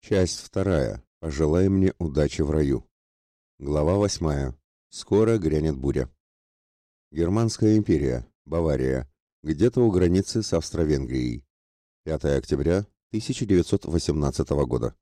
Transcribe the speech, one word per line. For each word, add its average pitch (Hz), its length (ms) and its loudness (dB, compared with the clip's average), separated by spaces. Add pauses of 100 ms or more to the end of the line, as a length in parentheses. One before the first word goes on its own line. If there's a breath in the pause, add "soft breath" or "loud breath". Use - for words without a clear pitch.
(100)
Часть 92 300 0
вторая. 78 640 -2 (160)
Пожелай 80 480 2
мне 95 300 2
удачи 73 440 0
в 73 80 0
раю. 71 340 0 (760)
Глава 76 360 0
восьмая. 76 640 -2 (300)
Скоро 110 500 0
грянет 78 380 0
буря. 65 340 -2 (1000)
Германская 107 640 2
империя. 71 500 0 (180)
Бавария. 65 640 -2 (360)
Где-то 87 380 0
у 113 100 4
границы 92 500 2
с - 100 -6
Австро-Венгрией. 67 920 -2 (580)
Пятое 73 360 -2
октября 80 500 0 (240)
тысяча 113 340 -4
девятьсот 95 380 2
восемнадцатого 73 840 0
года. 58 360 -4